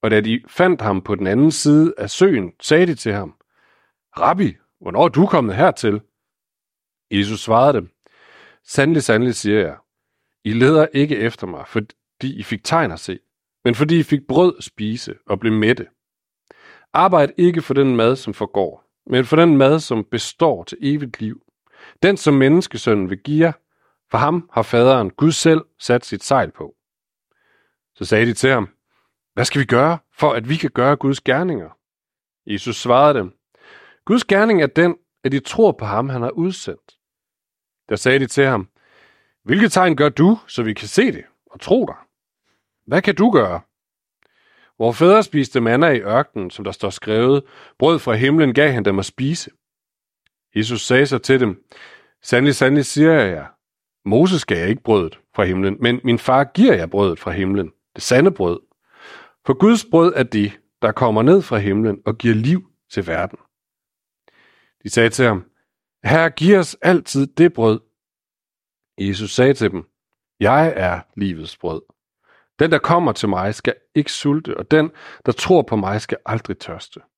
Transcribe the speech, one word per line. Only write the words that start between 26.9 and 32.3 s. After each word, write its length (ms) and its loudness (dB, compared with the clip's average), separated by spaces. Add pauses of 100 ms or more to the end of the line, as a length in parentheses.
Så 100 -12
sagde 220 0
de 60 0
til 180 0
ham, 180 0 (680)
"Hvad 100 -2
skal 160 -4
vi 60 -2
gøre, 320 2 (200)
for 140 2
at 160 -6
vi 80 -2
kan 140 -6
gøre 260 0
Guds 240 -4
gerninger?" 500 -4 (760)